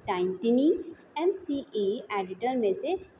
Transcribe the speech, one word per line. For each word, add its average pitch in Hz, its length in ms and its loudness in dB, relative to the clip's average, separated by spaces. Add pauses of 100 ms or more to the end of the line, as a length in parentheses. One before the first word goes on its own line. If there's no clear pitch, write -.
time 185 300 0
teeny 247 320 4 (480)
एमसीई 277 840 -2 (180)
editor 240 380 -2
में 214 160 4
से 339 240 0 (220)